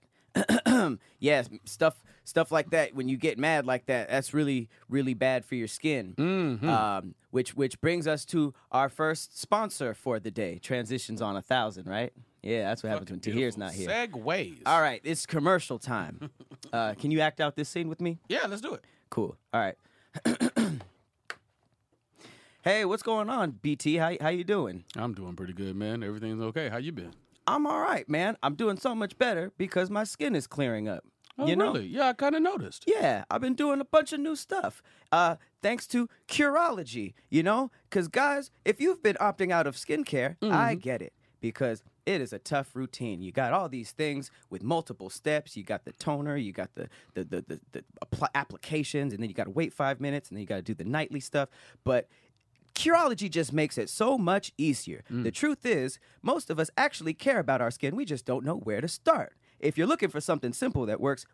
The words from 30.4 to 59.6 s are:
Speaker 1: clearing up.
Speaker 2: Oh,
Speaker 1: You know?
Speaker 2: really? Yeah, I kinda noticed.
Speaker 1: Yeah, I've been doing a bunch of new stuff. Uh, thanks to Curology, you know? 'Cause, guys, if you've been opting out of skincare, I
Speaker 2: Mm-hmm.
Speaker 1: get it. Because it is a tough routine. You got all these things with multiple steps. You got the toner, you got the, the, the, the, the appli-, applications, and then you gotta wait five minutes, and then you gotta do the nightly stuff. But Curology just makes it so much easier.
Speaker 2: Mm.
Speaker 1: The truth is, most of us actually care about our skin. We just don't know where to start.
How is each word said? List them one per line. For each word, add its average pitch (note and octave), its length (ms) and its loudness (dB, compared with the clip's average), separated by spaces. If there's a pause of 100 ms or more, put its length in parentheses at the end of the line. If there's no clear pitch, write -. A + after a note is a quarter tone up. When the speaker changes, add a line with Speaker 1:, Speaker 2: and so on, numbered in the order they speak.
Speaker 1:
clearing A2 400 -2
up. F2+ 160 -6 (340)
Speaker 2:
Oh, C#4+ 80 0
Speaker 1:
You F3+ 80 4
know? G4+ 200 4
Speaker 2:
really? G3+ 120 -2
Yeah, C4 220 2
I B3 60 4
kinda D4 260 2
noticed. E4+ 480 0
Speaker 1:
Yeah, C#3+ 420 4
I've - 100 2
been B3+ 140 0
doing C#4+ 260 2
a C#4 40 -4
bunch D#4 280 4
of D4+ 60 -4
new D4+ 160 -2
stuff. - 480 -4 (300)
Uh, E3 240 6 (260)
thanks A#3 260 0
to A#3+ 200 2 (180)
Curology, A3 880 0 (160)
you D#3+ 140 4
know? A3+ 260 2 (200)
'Cause, F3+ 180 2
guys, C#4+ 420 2 (140)
if G#3+ 160 4
you've F4+ 220 4
been G3+ 180 4
opting G3 320 2
out D#3+ 160 4
of C3 80 -4
skincare, D3 640 -2
I G#3+ 40 0 (280)
Speaker 2:
Mm-hmm. - 60 -2
Speaker 1:
get A#2+ 220 -4
it. - 100 -12 (280)
Because A2+ 440 -2 (220)
it F3+ 140 2
is A2+ 120 -6
a G2+ 80 -8
tough C#3 340 -2
routine. A#2+ 480 -6
You F#2 80 -8
got B2+ 220 0
all F3+ 160 2
these B2 240 -10
things C#3+ 400 -4 (180)
with F#2+ 140 -8
multiple D3 460 -6
steps. D3+ 460 -2
You G2+ 60 -10
got G2+ 220 -6
the - 80 -14
toner, D3 440 -4
you A2 140 -4
got F#2+ 240 -8
the, E2+ 140 -10 (260)
the, F#2+ 80 -4
the, F2+ 240 -6
the, - 140 -10 (120)
the C2+ 120 -12 (200)
appli-, - 300 -2
applications, C#3+ 800 -4
and G#2 100 -8
then A2+ 60 -4
you F#2 80 -12
gotta G2 140 -4
wait D3+ 220 -2
five C3+ 280 -2
minutes, C#3+ 300 -4
and F#2+ 60 -12
then G#2+ 40 -8
you F#2+ 80 -8
gotta F#2+ 140 -4
do A2 120 -4
the E2+ 100 -8
nightly D3 360 -4
stuff. C#3 280 -2 (360)
But B2 240 2 (640)
Curology C#4+ 560 4
just D3 220 0
makes D3+ 260 0
it G#2+ 100 -2
so B3 300 2
much F#3+ 400 2
easier. C3+ 520 -2
Speaker 2:
Mm. A#2+ 140 -2
Speaker 1:
The A2+ 60 -2
truth D4 340 -2
is, C#3 340 0 (240)
most C#4+ 280 0
of D#3 80 -2
us D#3+ 180 0
actually D#3+ 380 0
care C4 240 2
about C3 240 2
our A#2 80 2
skin. C#3 260 -2
We C#4 100 -4
just C#3+ 200 -6
don't B2+ 180 0
know D#3 120 -2
where G#2+ 240 -2
to E3 80 -2
start. - 460 0 (260)